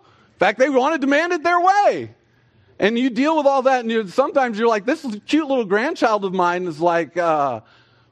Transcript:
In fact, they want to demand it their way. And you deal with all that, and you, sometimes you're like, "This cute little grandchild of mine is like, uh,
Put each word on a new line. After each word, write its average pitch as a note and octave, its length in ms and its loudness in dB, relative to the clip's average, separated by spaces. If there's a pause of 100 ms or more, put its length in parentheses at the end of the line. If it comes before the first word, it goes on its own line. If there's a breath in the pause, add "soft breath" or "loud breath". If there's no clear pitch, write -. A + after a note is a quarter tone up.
(340 soft breath)
In - 40 -20
fact, G3+ 200 2
they C4 100 2
want C#4 260 0
to D#4 40 -2
demand C#4+ 340 0
it E4 100 -2
their F4 180 2
way. E4+ 540 0 (640 soft breath)
And A3 200 0
you C4 100 0
deal C#4 280 0
with C#4+ 100 0
all C#4 160 2
that, C4 180 2
and A3+ 100 -6
you, A3+ 180 -2
sometimes B3+ 500 0
you're A#3 100 0
like, G#3+ 160 0
"This C#4+ 220 -2 (200)
cute D4+ 200 0
little C4+ 180 0
grandchild G#3+ 600 0
of F#3 100 -6
mine F3+ 320 0
is D3+ 140 -8
like, E3+ 360 0
uh, D3+ 440 0 (520 soft breath)